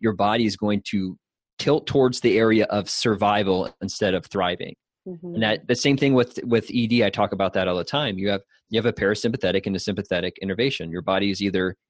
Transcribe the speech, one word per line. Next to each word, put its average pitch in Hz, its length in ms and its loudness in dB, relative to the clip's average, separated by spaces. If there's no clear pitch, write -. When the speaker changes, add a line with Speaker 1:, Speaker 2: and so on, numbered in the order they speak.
Speaker 1:
your 110 120 0
body 107 340 2
is 101 100 -2
going 104 340 -2
to 95 280 -4
tilt 147 280 0
towards 131 340 2
the 110 180 4
area 110 280 6
of 104 220 -2
survival 104 920 0
instead 98 340 -2
of 87 120 -4
thriving. 90 480 -4
Speaker 2:
Mm-hmm. 175 280 -12
Speaker 1:
And 113 80 -2
that, 110 260 0
the 123 60 4
same 139 220 2
thing 139 180 2
with, 123 300 2
with 117 260 0
E 120 160 0
D, 113 180 4
I 98 60 2
talk 104 220 0
about 95 220 -2
that 92 140 0
all 90 80 0
the 87 80 -2
time. 131 340 -4
You 98 120 -2
have, 98 120 -2
you 110 100 -2
have 110 80 0
a 113 60 0
parasympathetic 98 720 0
and 98 100 -2
a 90 40 -4
sympathetic 92 600 -4
innervation. 98 500 -4
Your 85 120 -6
body 98 280 0
is 95 120 -4
either 92 340 0